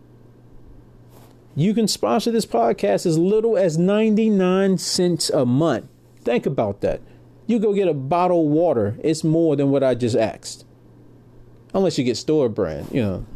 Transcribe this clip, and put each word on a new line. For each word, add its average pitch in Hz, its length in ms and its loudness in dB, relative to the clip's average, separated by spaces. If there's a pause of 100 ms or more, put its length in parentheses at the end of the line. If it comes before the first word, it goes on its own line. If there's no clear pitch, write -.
(1600)
You 185 200 0
can 220 120 2
sponsor 226 440 -2
this 220 160 -2
podcast 226 580 0
as 160 140 2
little 214 400 2
as 165 180 0
ninety-nine 196 1040 2
cents 175 500 -2
a 135 160 0
month. 131 400 0 (360)
Think 233 260 -2
about 120 340 -4
that. 87 180 -2 (460)
You 226 140 0
go 208 140 0
get 196 140 0
a 160 60 0
bottle 170 500 0
of 151 40 0
water, 143 560 0
it's 156 200 -2
more 160 320 2
than 139 140 0
what 139 140 2
I 131 100 2
just 120 220 -2
asked. - 480 -4 (1080)
Unless 190 240 0
you 131 80 2
get 120 120 2
store 151 300 2
brand, 85 440 -4
you 127 100 0
know, 98 240 -2 (100)